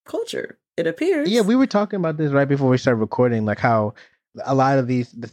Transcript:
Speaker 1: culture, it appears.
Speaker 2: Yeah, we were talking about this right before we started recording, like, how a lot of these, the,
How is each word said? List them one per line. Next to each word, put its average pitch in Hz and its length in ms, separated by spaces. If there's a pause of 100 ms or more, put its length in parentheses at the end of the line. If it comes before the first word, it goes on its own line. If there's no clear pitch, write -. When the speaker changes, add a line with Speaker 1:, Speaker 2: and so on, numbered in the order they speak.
Speaker 1:
culture, - 500 (220)
it 165 80
appears. 294 420
Speaker 2:
Yeah, 220 140
we 202 120
were 262 120
talking 202 320
about 160 180
this 151 160
right 139 160
before 139 220
we 127 80
started 123 220
recording, 113 440
like, 104 140
how 110 340 (500)
a 135 120
lot 135 240
of 131 80
these, 123 260
the, 117 200